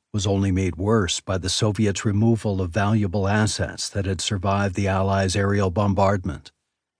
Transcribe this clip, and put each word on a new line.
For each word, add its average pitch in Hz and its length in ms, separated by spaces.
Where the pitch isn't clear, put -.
was 104 140
only 98 240
made 92 260
worse 101 440
by 95 160
the 92 140
Soviets' 104 560
removal 104 560
of 87 80
valuable 101 580
assets 104 600
that 98 160
had 95 160
survived 98 520
the 98 140
Allies' 95 480
aerial 101 340
bombardment, 98 800